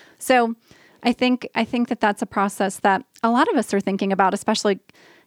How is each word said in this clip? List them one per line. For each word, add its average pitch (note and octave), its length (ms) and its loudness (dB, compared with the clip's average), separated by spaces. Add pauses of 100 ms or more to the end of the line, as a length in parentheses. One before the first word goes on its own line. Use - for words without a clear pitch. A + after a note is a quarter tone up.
(180)
So A#3 380 2 (480)
I A#3+ 80 2
think, B3 420 -2
I A3+ 100 0
think A#3+ 260 -4
that A#3+ 100 -4
that's G#3 220 0
a G#3 40 -4
process G3 540 -2
that F#3+ 240 2 (180)
a A3+ 80 2
lot C4 180 2
of F#4+ 80 0
us A3 160 -2
are G3+ 60 2
thinking G3 340 -2
about, F#3+ 220 2
especially G#3 460 0 (460)